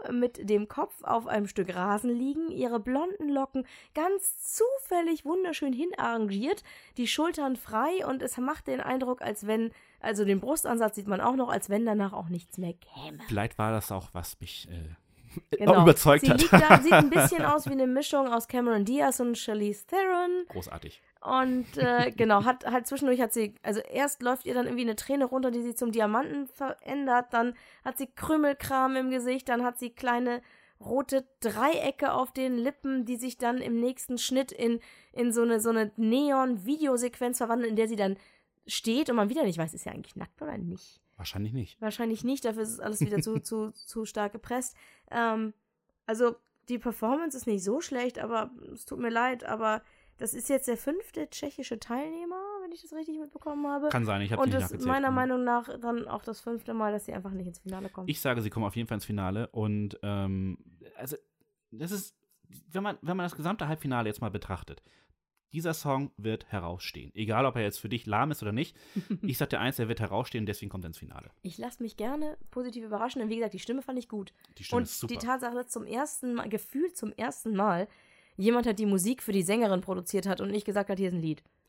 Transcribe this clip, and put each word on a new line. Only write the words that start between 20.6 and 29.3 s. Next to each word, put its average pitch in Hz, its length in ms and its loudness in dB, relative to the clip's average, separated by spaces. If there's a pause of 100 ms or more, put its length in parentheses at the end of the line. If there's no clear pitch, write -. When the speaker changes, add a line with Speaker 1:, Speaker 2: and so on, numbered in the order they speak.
Speaker 1:
Und, 254 580 0
äh, 240 340 4
Speaker 2:
<laughs> - 40 -10
Speaker 1:
genau, 214 280 6
hat, 254 220 2
hat 240 200 0
zwischendurch 262 340 2
hat 226 120 2
sie, 214 300 0
also 214 180 -2
erst 277 420 -2
läuft 247 240 0
ihr 254 80 -2
dann 247 120 2
irgendwie 240 180 -2
eine 220 120 0
Träne 277 280 0
runter, 254 260 0
die 240 120 -2
sie 240 120 -4
zum 233 180 -2
Diamanten 226 560 0
verändert, 262 840 0
dann 240 220 2 (300)
hat 254 140 -8
sie 269 100 -6
Krümelkram 277 880 2
im 262 140 0
Gesicht, 254 380 0